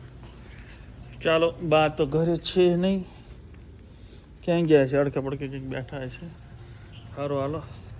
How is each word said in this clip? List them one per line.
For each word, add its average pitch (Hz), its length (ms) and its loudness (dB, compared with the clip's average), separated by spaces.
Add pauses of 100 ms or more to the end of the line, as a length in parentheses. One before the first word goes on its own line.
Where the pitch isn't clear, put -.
(1200)
ચાલો, 165 400 4
બા 156 260 6
તો 151 180 2
ઘરે 165 300 2
છે 175 400 4
નહીં. 190 280 2 (1400)
ક્યાં 175 180 2
ગયા 151 260 8
છે? 135 100 0
અડકે 139 240 2
પડકે 135 280 -4
કંઈક 135 140 -8
બેઠા 131 440 -8
છે. 147 200 -12 (880)
હારો, 143 240 -2
હાલો, 147 220 -2 (380)